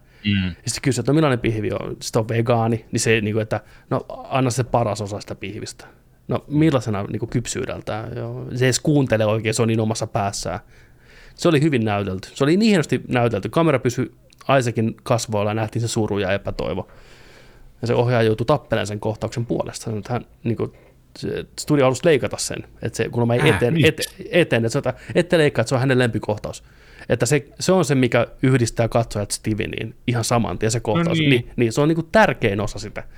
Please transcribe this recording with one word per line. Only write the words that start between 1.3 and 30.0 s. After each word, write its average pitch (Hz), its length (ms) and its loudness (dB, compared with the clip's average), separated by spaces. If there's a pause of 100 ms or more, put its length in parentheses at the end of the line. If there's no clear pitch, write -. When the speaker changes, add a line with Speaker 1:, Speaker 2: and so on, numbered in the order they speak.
Speaker 2:
pihvi 110 320 -2
on?" - 300 -6
Sitten - 180 -2
on 110 80 0
vegaani, 117 640 0
niin 113 80 -2
se, 113 220 2
niinku, 104 180 -2
että 107 200 -2 (300)
"No - 160 -2 (240)
anna 131 220 0
se 123 120 0
paras 113 380 0
osa 101 200 -6
sitä - 140 -12
pihvistä." - 500 -12 (420)
No 123 200 -2
millaisena, 139 560 2
niinku, 110 240 -6
kypsyydeltä? - 880 -6
Joo, 120 300 -8 (100)
se 123 100 2
ei - 20 4
edes 127 120 2
kuuntele 131 460 2
oikein, 107 280 0
se 113 80 -2
on 113 60 2
niin 113 120 2
omassa 110 280 -2
päässään. 98 520 -4 (760)
Se - 120 0
oli 160 140 4
hyvin 139 240 2
näytelty. 101 480 -2
Se - 100 -2
oli 156 140 4
niin 220 120 4
hienosti 165 380 2
näytelty. 120 420 0
Kamera 160 300 2
pysyi 120 320 -2 (480)
Isaacin 117 440 0
kasvoilla 107 460 0
ja 104 60 -2
nähtiin 113 260 -4
se 117 60 -2
suru 104 320 -2
ja 95 140 -2
epätoivo. 95 540 -4 (920)
Ja 117 60 -4
se 117 60 0
ohjaaja 120 340 2
joutui 110 180 0
tappelemaan 113 420 0
sen 104 120 -6
kohtauksen 110 460 -4
puolesta. - 380 -6
Sanoi, 113 160 -6
että 101 140 -8
hän, 113 120 -6 (180)
niinku, 113 320 -4 (440)
se - 260 -6 (140)
studio 143 260 2
halusi 131 200 2
leikata 143 320 2
sen, - 260 -8 (180)
että - 160 -6
se 113 120 -2
kuulemma 117 240 0
ei 120 80 2
Speaker 1:
Äh, 143 60 4
Speaker 2:
eteen, 117 260 2
Speaker 1:
miksi? 160 140 4
Speaker 2:
ete-, - 440 -2
eteen, 135 340 2
että 117 80 -2
se 143 40 -2
ota-, 127 160 -2 (220)
ette 175 220 4
leikkaa, 147 240 4
että 110 80 -4
se 139 60 2
on 120 60 2
hänen 127 180 4
lempikohtaus. 110 640 -2 (460)
Että 123 160 2
se, 143 220 2 (120)
se - 120 2
on 185 140 4
se, 139 100 2
mikä 123 320 4 (160)
yhdistää 123 440 2
katsojat 110 440 -2
Steveniin - 640 -4 (120)